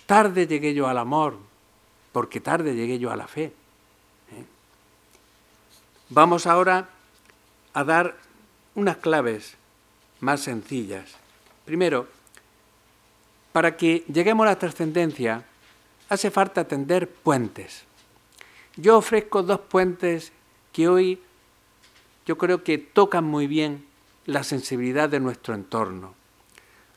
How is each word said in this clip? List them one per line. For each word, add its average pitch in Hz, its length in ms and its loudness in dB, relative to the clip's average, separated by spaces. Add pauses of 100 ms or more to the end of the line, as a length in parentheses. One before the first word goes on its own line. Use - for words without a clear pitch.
tarde 196 420 4
llegué 151 260 -2
yo 143 140 0
al 127 100 0
amor, 131 400 -2 (760)
porque - 260 -4
tarde 156 340 -8
llegué 117 240 -6
yo 120 140 -8
a 110 60 -8
la 107 100 -14
fe, 151 240 -10 (800)
¿eh? 110 140 -20 (1600)
Vamos 165 380 4
ahora 185 420 2 (840)
a 143 100 -4
dar 165 340 0 (580)
unas 196 220 0
claves 123 600 -2 (640)
más 139 180 -2
sencillas. 107 720 -10 (520)
Primero, 160 420 0 (1400)
para 165 240 2
que 165 320 0
lleguemos 202 380 2
a 208 60 4
la 185 80 -2
trascendencia, 151 880 -4 (640)
hace 196 240 -2
falta 196 340 0
tender 170 440 -2
puentes. - 760 -4 (920)
Yo 208 200 8
ofrezco 208 460 0
dos 185 180 -2
puentes 175 720 -2 (400)
que 165 160 2
hoy 185 320 2 (1040)
yo 160 120 -4
creo 175 260 0
que 151 140 0
tocan 190 460 2
muy 147 240 -2
bien 147 380 -2 (400)
la 139 180 -4
sensibilidad 131 640 -2
de 143 140 -2
nuestro 123 320 -6
entorno. 95 600 -6 (840)